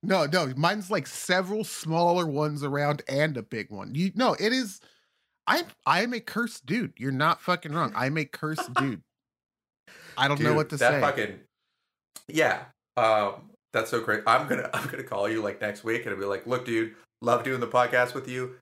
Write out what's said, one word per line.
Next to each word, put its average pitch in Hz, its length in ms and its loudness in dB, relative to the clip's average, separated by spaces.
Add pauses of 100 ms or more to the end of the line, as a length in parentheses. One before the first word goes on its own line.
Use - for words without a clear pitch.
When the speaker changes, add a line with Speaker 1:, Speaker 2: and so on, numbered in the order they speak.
Speaker 1:
No, 175 220 4
no, 151 320 2
mine's, 185 340 0
like, 185 160 0
several 190 560 0
smaller 170 640 2
ones 147 380 -2
around 143 420 0
and 143 300 0
a 117 60 -6
big 107 280 -8
one. 101 240 -10
You, 180 200 0
no, 220 180 4
it 214 180 2
is, 247 300 -2 (640)
I'm, 330 200 0 (180)
I'm 196 300 0
a - 60 -6
cursed - 440 -6
dude. 135 320 -4
You're 135 160 -4
not 147 300 0
fucking 170 320 -2
wrong. 147 200 -2
I'm 131 220 -2
a 156 80 -2
cursed - 500 -6
Speaker 2:
<laughs> - 40 2
Speaker 1:
dude. 131 240 -2 (1120)
I 131 100 2
don't 143 140 2
know 151 100 2
Speaker 2:
Dude, 151 60 4
Speaker 1:
what 151 140 0
to 147 80 -8
Speaker 2:
that 123 140 6
Speaker 1:
say. 143 100 2
Speaker 2:
fucking, 110 380 0 (880)
yeah. 135 340 2 (340)
Um, 107 540 2 (240)
that's 113 160 0
so 117 100 0
great. 107 260 0
I'm 123 220 4
gonna, 101 220 -2
<laughs> - 40 -8
I'm 110 140 -4
gonna - 140 -8
call 101 260 -2
you, 110 140 -2
like, 101 180 -4
next 104 240 -6
week 113 220 -2
and 98 120 -4
be 98 60 -4
like, 98 220 -4
"Look, 123 180 -2
dude, 113 300 -2 (260)
love 117 240 2
doing 131 160 -2
the 117 80 -2
podcast 123 460 4
with 131 120 -8
you. 127 360 -8